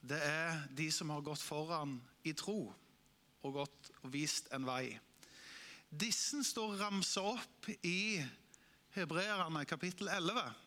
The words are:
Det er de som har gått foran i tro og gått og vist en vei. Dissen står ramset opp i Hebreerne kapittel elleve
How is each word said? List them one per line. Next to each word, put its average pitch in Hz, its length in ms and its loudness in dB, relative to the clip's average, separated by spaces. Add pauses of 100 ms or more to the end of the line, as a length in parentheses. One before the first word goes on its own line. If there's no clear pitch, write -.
Det 143 160 0
er 160 440 2 (120)
de 156 160 0
som 156 220 2
har 147 100 -2
gått 151 200 -2
foran 151 540 0 (260)
i 156 120 0
tro 185 360 0 (720)
og 135 160 -2
gått - 320 -4 (100)
og 131 120 -8
vist 147 420 0
en 131 120 0
vei. 127 260 0 (960)
Dissen 226 560 0
står 220 360 0
ramset 196 440 2
opp - 460 -2 (160)
i 185 380 2 (720)
Hebreerne 170 760 2
kapittel 180 440 -2
elleve 196 320 4 (200)